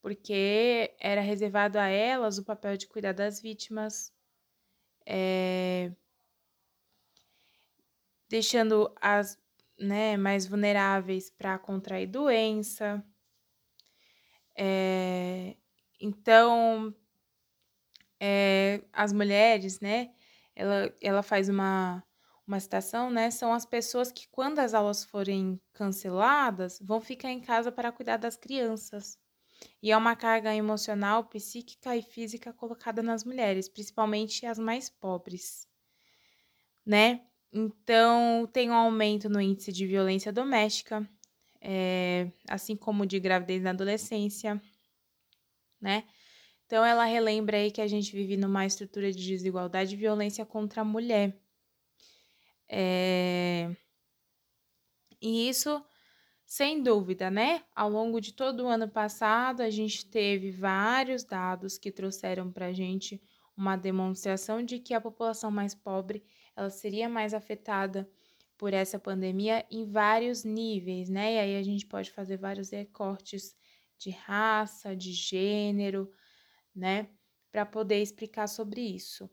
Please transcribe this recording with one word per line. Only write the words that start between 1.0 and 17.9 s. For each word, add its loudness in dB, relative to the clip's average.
reservado 0
a 2
elas 0
o -8
papel -6
de -10
cuidar -4
das -4
vítimas, -8
é, 0
deixando 4
as, 2
né, 0
mais 2
vulneráveis 2
pra -4
contrair -6
doença. 0
É, 0
então, 6